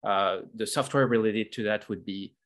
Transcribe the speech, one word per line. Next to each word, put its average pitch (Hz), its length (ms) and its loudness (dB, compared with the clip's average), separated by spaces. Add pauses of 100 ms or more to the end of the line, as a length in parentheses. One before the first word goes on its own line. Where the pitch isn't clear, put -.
uh, 98 380 0 (120)
the 110 120 -4
software 135 420 2
related 110 440 2
to 113 120 -6
that 107 260 -2
would 101 160 -6
be, 98 300 -8 (100)